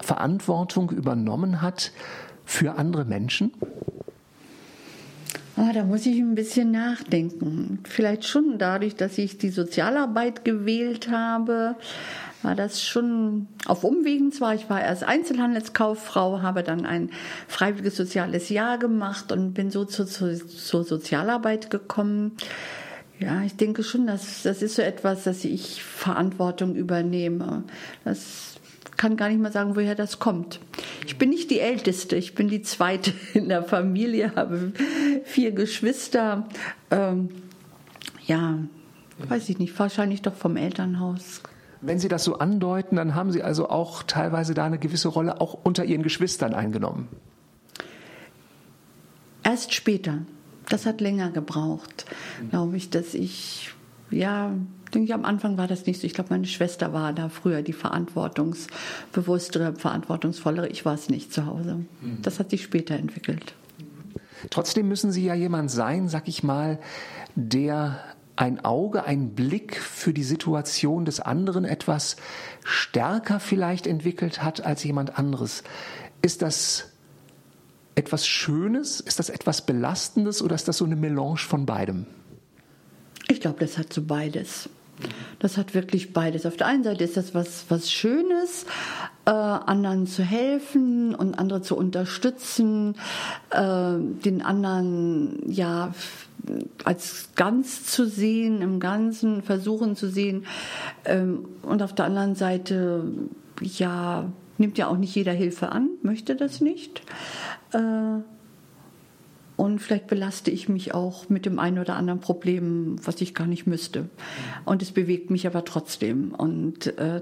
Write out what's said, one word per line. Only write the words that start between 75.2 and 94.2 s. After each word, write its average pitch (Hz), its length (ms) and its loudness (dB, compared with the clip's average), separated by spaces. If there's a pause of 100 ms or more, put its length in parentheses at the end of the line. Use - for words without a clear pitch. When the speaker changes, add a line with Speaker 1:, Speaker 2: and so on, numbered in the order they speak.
Speaker 1:
Ist 175 180 4
das - 500 0 (1080)
etwas 143 300 0
Schönes? 214 760 0
Ist - 180 -2
das 165 100 -2
etwas - 380 -2
Belastendes 175 720 0
oder 165 140 2
ist 160 140 -2
das 165 100 0
so 175 80 2
eine 160 100 2
Melange 151 400 0
von 143 300 0
beidem? 98 400 -2 (1200)
Speaker 2:
Ich - 140 2
glaube, 151 180 -2
das 151 160 -2
hat 160 160 -4
so 151 100 -2
beides. 151 680 -4 (680)
Das 190 180 0
hat 196 180 0
wirklich 185 380 0
beides. 165 340 0
Auf 170 100 -4
der - 100 2
einen 262 180 4
Seite 185 200 0
ist 170 120 -2
das 185 180 -2
was, 175 340 -2
was 170 220 0
Schönes, 349 760 2 (600)
äh, 208 40 8
anderen 202 760 2
zu 185 160 -2
helfen 247 920 2
und 190 240 0
andere 190 240 0
zu 185 140 0
unterstützen, 208 1200 2 (540)
äh, 180 440 2 (300)